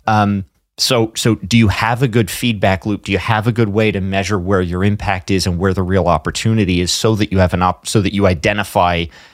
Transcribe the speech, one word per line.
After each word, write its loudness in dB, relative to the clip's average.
Um, 2
so, 0
so 0
do 0
you 6
have 0
a 2
good 0
feedback -2
loop? -4
Do -4
you 0
have -2
a 2
good 0
way 0
to -4
measure -2
where 0
your -2
impact -2
is 0
and -2
where 0
the -2
real 0
opportunity 0
is, -2
so 0
that -2
you 0
have 2
an -2
op-, -2
so 2
that -2
you 2
identify 0